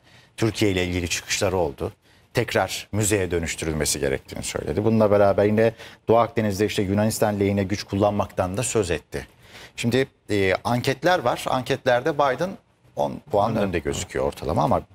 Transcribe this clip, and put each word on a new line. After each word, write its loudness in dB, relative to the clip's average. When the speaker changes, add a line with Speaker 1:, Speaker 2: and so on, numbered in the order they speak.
Speaker 1:
Türkiye 0
ile 0
ilgili -2
çıkışları -2
oldu. -2
Tekrar -2
müzeye 0
dönüştürülmesi -2
gerektiğini -4
söyledi. -4
Bununla 4
beraber 4
yine 2
Doğu 6
Akdeniz'de 0
işte -2
Yunanistan 0
lehine 2
güç -4
kullanmaktan 0
da -4
söz 0
etti. -6
Şimdi, 0
e, 2
anketler 0
var. -2
Anketlerde 0
Biden 0
on -4
puan 2
Speaker 2:
Evet. 0
Speaker 1:
önde -2
gözüküyor -4
ortalama -2
ama 2